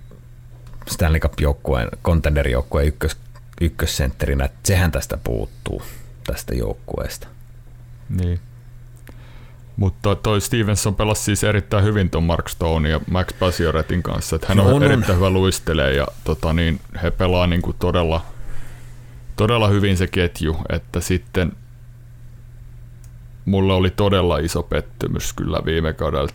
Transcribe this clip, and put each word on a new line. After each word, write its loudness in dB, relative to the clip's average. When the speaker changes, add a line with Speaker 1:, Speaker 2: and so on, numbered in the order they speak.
Speaker 1:
Stanley 2
Cup-joukkueen, 0
contender-joukkueen 2
ykkös-, -2
ykkössentterinä, 0
et -4
sehän 4
tästä -4
puuttuu, -4
tästä -4
joukkueesta. -6
Speaker 2:
Niin. -2
Mutta 2
toi 2
Stevenson 2
pelasi 2
siis 2
erittäin 2
hyvin 4
ton 0
Mark 0
Stone 2
ja 2
Max 2
Pacioretin 2
kanssa, -2
et -4
hän 2
Speaker 1:
No 8
Speaker 2:
on 8
Speaker 1:
on, 6
on. 4
Speaker 2:
erittäin 4
hyvä 4
luistelija 2
ja 2
tota 0
niin, 2
he 2
pelaa 4
niinku 2
todella – 0
todella 4
hyvin 4
se 2
ketju, 0
että -2
sitten 0
mulle 4
oli 6
todella 4
iso 0
pettymys -4
kyllä -2
viime 0
kaudella -2